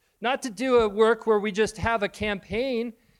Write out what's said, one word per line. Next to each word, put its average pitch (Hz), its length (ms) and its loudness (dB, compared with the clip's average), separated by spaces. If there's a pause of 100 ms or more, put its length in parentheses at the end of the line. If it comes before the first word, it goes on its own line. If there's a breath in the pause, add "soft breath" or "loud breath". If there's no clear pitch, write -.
(180)
not 247 220 -2
to 262 80 -8
do 240 300 2
a 220 100 2
work 220 360 2
where 214 140 4
we 208 120 -2
just 202 260 -2
have 220 260 0
a 196 60 -2
campaign 220 840 -4 (260 soft breath)